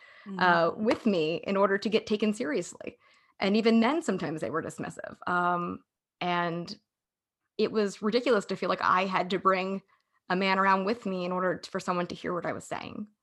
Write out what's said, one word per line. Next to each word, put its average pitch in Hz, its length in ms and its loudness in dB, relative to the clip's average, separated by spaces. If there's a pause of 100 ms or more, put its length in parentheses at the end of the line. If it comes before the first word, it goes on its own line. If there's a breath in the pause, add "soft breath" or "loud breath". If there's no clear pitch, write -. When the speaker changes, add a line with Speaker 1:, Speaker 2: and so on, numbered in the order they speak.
(260 loud breath)
Speaker 1:
Mm-hmm. 190 140 -8
Speaker 2:
uh, 170 380 6
with 214 260 0
me 170 420 0
in 196 120 -2
order 196 180 4
to 208 140 -2
get 214 160 2
taken 214 260 0
seriously. 247 640 -6 (440 soft breath)
And 202 180 2
even 226 220 6
then, 311 200 2
sometimes 170 400 -4
they - 80 -4
were 156 140 -4
dismissive. - 540 -10 (120)
Um, 180 520 0 (400)
and 175 540 -2 (840)
it 214 120 2
was 202 300 -2
ridiculous 214 460 2
to 196 100 -4
feel 175 140 -2
like 180 100 0
I 185 240 4
had 185 260 0
to 196 80 0
bring 190 440 0 (480)
a 180 60 0
man 190 220 2
around 190 280 4
with 233 180 -2
me 185 220 -2
in 180 60 -4
order 180 260 0
to, - 120 -16
for 190 80 -4
someone 175 280 -2
to 175 80 -8
hear 170 180 -6
what 170 140 -4
I 143 80 -4
was - 100 -10
saying. - 420 -10 (160)